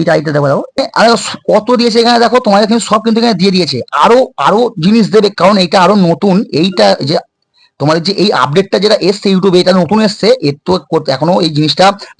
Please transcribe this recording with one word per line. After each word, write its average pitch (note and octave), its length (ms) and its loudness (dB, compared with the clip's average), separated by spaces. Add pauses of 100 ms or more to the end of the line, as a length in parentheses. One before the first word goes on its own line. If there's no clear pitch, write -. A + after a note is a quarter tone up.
এই E3 80 -2
টাইটেলটা D#3 280 -2
দেখো, C#3+ 160 -2
দেখো, G#3 120 -4 (160)
এ, - 20 -2 (160)
আরে G#3 100 4 (420)
কত G#3 180 0 (120)
দিয়েছে A#3 220 0
এখানে A#3+ 220 0
দেখো, A3+ 120 2 (100)
তোমাদের G#3 240 2
কিন্তু A3+ 200 -2
সব G#3+ 140 0
কিন্তু A3+ 160 0
এখানে A3+ 200 0
দিয়ে G3 160 2
দিয়েছে। D3+ 220 -4 (260)
আরো, A3+ 140 4 (280)
আরো G3 140 2 (240)
জিনিস G#3+ 200 2 (100)
দেবে, G#3 140 4 (120)
কারণ G3 240 2
এইটা G3 200 -2
আরো F#3+ 100 2 (140)
নতুন। F3+ 280 0 (260)
এইটা G3 240 0 (220)
যে - 80 -2 (640)
তোমাদের D#3 260 0
যে G3 60 -2 (100)
এই G3+ 80 2 (140)
আপডেটটা F#3+ 400 -2
যেটা G#2+ 120 2 (120)
এসছে G3+ 260 -2
YouTube-এ, F3+ 280 2
এটা F3+ 100 0 (100)
নতুন G3+ 240 0
এসছে, G3 220 -4 (200)
এর C#3+ 80 -2 (100)
তো E3+ 60 -2 (200)
করতে, D#3 240 -2
এখনো D#3 160 -2 (120)
এই D#3+ 120 -2
জিনিসটা D#3 300 0 (340)